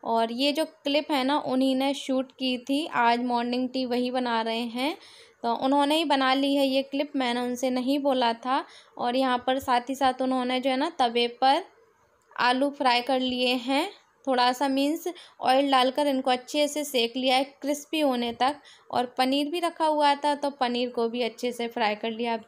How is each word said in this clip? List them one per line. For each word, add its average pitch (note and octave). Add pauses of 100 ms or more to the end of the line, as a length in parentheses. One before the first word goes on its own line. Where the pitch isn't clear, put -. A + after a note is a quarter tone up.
और A3+
ये C4+
जो D4+
क्लिप D4+
है B3+
ना, C#4
उन्हीं C4
ने C4+
शूट C4
की B3+
थी, C#4
आज A#3+
मॉर्निंग B3
टी C4
वही B3
बना A#3+
रहे A3+
हैं, B3+ (480)
तो A#3
उन्होंने C#4+
ही E4
बना C4+
ली C#4
है C#4
ये C4+
क्लिप, C#4+
मैंने B3
उनसे B3
नहीं B3+
बोला B3+
था। C4 (340)
और A#3+
यहाँ B3+
पर C4
साथ B3
ही C4+
साथ B3+
उन्होंने B3+
जो C4
है B3+
ना D4+ (100)
तवे A#3+ (140)
पर C#4 (760)
आलू B3+
फ्राई B3+
कर C4
लिए B3+
हैं, C4+ (400)
थोड़ा B3
सा C#4
मीन्स C#4+ (340)
ऑयल C4+
डालकर C4
इनको C4
अच्छे C4+
से D4
सेक A#3
लिया B3+
है C4+ (180)
क्रिस्पी D4
होने A#3+
तक। B3+ (360)
और B3 (120)
पनीर C#4
भी F4
रखा E4
हुआ D4
था, D4
तो C#4+
पनीर B3
को A#3
भी A#3+
अच्छे A#3
से A#3
फ्राई A3
कर A3+
लिया, A#3
आप A3+